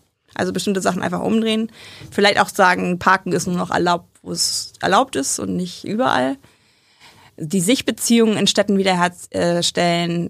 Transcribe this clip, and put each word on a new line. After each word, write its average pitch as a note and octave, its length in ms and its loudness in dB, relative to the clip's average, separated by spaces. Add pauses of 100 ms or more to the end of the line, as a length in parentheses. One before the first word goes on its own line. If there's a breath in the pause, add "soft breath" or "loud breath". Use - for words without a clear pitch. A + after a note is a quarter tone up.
(340)
Also F#3 180 -2
bestimmte F#3+ 300 -2
Sachen F#3 200 -2
einfach F3 200 -4
umdrehen. A3 500 -2 (380 loud breath)
Vielleicht G3+ 280 2
auch F#3+ 120 2
sagen, F3+ 480 2
Parken F#3 340 2
ist F3+ 140 -2
nur F3+ 100 -2
noch F3+ 140 -4
erlaubt, F3 380 0 (140)
wo F3+ 80 -12
es - 500 -4
erlaubt G#3 360 2
ist C4+ 240 -4
und F#3+ 160 -4
nicht F3+ 280 -8
überall. C4 520 -2 (1000 soft breath)
Die D#3+ 240 -2
Sichtbeziehungen A3+ 760 2
in G3 100 2
Städten G3+ 300 2
wiederherstellen. F3 1500 0